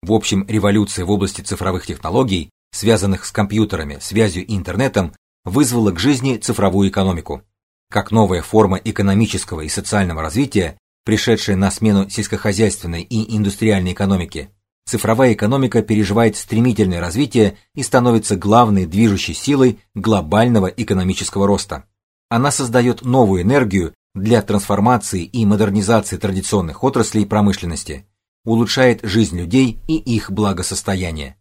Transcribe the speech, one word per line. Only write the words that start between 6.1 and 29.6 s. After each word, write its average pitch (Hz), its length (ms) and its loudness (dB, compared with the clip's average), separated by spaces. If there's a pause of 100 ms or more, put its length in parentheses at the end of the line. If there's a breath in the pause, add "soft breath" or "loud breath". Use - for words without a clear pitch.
цифровую 98 540 0
экономику. 90 520 -4 (480)
Как - 200 -4
новая 92 320 2
форма 98 360 4
экономического 101 800 0
и 78 80 -10
социального 92 540 -2
развития, 90 540 -2 (280)
пришедшая 107 520 0
на 98 140 2
смену 101 400 0
сельскохозяйственной 98 920 -2
и 113 340 -4
индустриальной 101 560 0
экономике, 87 580 -2 (360)
цифровая 113 480 2
экономика 120 480 0
переживает 107 540 2
стремительное 107 640 0
развитие 101 580 0 (160 loud breath)
и 143 100 -8
становится 120 500 2
главной 104 520 2
движущей 98 480 0
силой 131 440 2 (160 soft breath)
глобального 104 720 2
экономического 95 800 -2
роста. 98 380 -2 (440)
Она 123 220 0
создает 123 520 0
новую 113 400 2
энергию 98 520 2 (200)
для 107 260 2
трансформации 101 840 0
и 113 200 -2
модернизации 101 720 2
традиционных 92 680 -4
отраслей 113 440 0
промышленности, 95 800 -2 (380)
улучшает 117 580 2
жизнь 95 360 0
людей 110 480 0